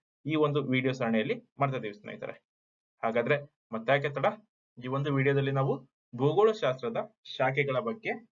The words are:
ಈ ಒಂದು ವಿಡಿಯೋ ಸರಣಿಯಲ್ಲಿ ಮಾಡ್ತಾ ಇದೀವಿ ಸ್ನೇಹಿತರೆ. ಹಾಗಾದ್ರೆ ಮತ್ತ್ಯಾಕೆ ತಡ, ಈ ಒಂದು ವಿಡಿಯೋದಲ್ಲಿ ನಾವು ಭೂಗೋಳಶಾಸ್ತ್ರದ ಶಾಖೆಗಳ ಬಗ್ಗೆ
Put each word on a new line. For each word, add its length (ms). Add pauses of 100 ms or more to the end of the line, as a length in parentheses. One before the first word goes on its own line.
(260)
ಈ 100
ಒಂದು 280
ವಿಡಿಯೋ 300
ಸರಣಿಯಲ್ಲಿ 480 (180)
ಮಾಡ್ತಾ 180
ಇದೀವಿ 160
ಸ್ನೇಹಿತರೆ. 400 (720)
ಹಾಗಾದ್ರೆ 440 (240)
ಮತ್ತ್ಯಾಕೆ 380
ತಡ, 160 (580)
ಈ 40
ಒಂದು 260
ವಿಡಿಯೋದಲ್ಲಿ 380
ನಾವು 360 (280)
ಭೂಗೋಳಶಾಸ್ತ್ರದ 1080
ಶಾಖೆಗಳ 560
ಬಗ್ಗೆ 560